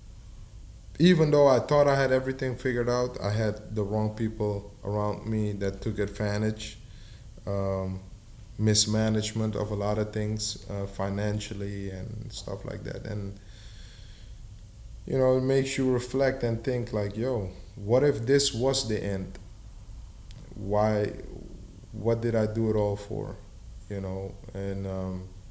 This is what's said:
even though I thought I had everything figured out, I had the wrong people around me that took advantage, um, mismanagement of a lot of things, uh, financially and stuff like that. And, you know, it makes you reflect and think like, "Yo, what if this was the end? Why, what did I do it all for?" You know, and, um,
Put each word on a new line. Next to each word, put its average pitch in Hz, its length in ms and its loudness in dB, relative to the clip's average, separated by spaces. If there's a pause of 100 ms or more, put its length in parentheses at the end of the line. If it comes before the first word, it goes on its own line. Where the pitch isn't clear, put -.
(1000)
even 160 320 8
though 147 160 10
I 127 120 8
thought 147 280 6
I 139 80 6
had 135 160 4
everything 131 440 2
figured 120 340 0
out, 123 320 2
I 101 100 0
had 107 440 0
the 107 80 2
wrong 107 320 2
people 107 560 -2 (120)
around 104 420 -2
me 107 280 0
that 98 280 -2
took 104 160 -2
advantage, 107 800 -2 (720)
um, 95 540 -2 (580)
mismanagement 107 960 2
of 104 160 -2
a 104 40 -2
lot 101 220 0
of 107 160 0
things, 107 560 -2
uh, 98 160 -4
financially 101 1040 -2
and 107 420 -8
stuff - 340 -8
like 101 180 -8
that. - 240 -8
And, 101 320 -6 (1700)
you 135 120 -2
know, 131 200 6
it 127 40 2
makes 135 360 2
you 131 120 4
reflect 131 540 2
and 113 200 0
think 120 280 -2
like, 104 240 -2
"Yo, 110 360 -2 (240)
what 110 280 4
if 117 220 4
this 139 280 6
was 127 360 2
the 107 120 2
end? 95 360 -2 (1160)
Why, 104 580 2 (800)
what 113 280 2
did 113 140 2
I 107 120 4
do 110 240 2
it 107 40 4
all 101 220 2
for?" 104 380 -6 (540)
You 101 120 -4
know, 95 320 -4 (200)
and, 98 320 -2
um, 92 440 -4 (220)